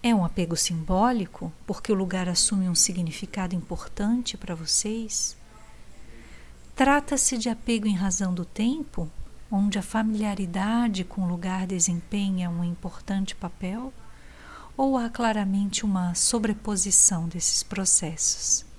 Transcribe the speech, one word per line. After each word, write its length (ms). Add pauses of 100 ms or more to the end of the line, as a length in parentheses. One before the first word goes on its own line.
É 100
um 120
apego 320
simbólico 920 (140)
porque 280
o 20
lugar 320
assume 400
um 80
significado 800
importante 800
para 180
vocês? 840 (1400)
Trata-se 640
de 100
apego 400
em 80
razão 380
do 100
tempo, 680 (420)
onde 280
a 20
familiaridade 1200
com 180
o 60
lugar 380
desempenha 840
um 140
importante 720
papel? 580 (840)
Ou 220
há 120
claramente 760
uma 280
sobreposição 1120
desses 360
processos? 1000 (140)